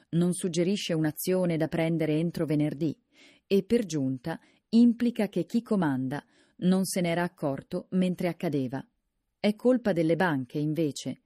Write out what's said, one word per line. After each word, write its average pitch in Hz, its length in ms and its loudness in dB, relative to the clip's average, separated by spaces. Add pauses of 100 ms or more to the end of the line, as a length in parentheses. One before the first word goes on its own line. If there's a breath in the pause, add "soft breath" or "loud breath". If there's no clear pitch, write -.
(100)
non 175 240 2
suggerisce 180 580 -2
un'azione 170 640 0
da 156 100 0
prendere 165 520 0
entro 170 260 -2
venerdì 147 500 0 (520 soft breath)
e, 196 160 2
per 233 240 0
giunta, 147 520 -4 (300 soft breath)
implica 233 640 4
che 170 160 -2
chi 233 160 -2
comanda 143 600 -2 (340 soft breath)
non 185 280 2
se - 160 -4
n'era 170 220 0
accorto 165 680 -6
mentre 185 360 0
accadeva. 139 580 -4 (540)
È 208 140 0
colpa 233 400 2
delle 165 220 2
banche, 151 420 -2
invece, 147 680 -4